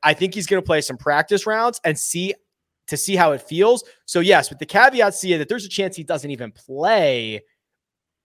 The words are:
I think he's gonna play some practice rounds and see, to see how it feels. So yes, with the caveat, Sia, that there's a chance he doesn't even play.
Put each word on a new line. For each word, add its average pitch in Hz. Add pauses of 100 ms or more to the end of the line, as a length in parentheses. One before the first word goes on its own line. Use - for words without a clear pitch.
I 151
think 175
he's 185
gonna 190
play 156
some 131
practice 156
rounds 226
and 156
see, 190 (520)
to 151
see 190
how 165
it 135
feels. 208 (240)
So 175
yes, 170
with 135
the 151
caveat, 233
Sia, 180
that 147
there's 214
a 190
chance 190
he 165
doesn't 143
even 120
play. 135 (840)